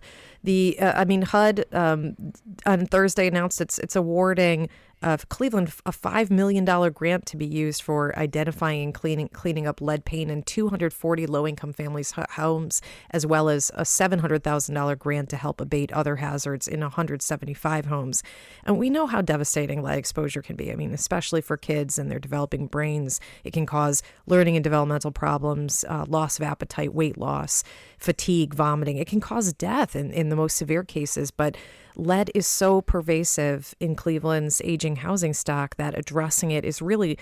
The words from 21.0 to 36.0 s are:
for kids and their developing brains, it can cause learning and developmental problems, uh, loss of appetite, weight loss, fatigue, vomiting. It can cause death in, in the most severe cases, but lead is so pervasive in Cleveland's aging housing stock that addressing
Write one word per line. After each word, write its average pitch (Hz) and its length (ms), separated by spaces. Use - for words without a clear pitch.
for 156 160
kids 147 420
and 143 100
their 139 80
developing 139 480
brains, 147 540
it - 100
can 160 140
cause 147 340
learning 175 300
and 160 80
developmental 147 480
problems, 147 760
uh, 151 200
loss 156 320
of 156 40
appetite, 151 520
weight 156 220
loss, 143 460
fatigue, 165 560
vomiting. 147 420
It 160 100
can 208 140
cause 214 320
death 220 420
in, 143 140
in 156 200
the 156 60
most 156 220
severe 160 260
cases, 143 460
but 151 260
lead 185 400
is 196 100
so 190 340
pervasive 160 1000
in 160 160
Cleveland's 156 680
aging 156 340
housing 170 360
stock 143 440
that 147 200
addressing 156 540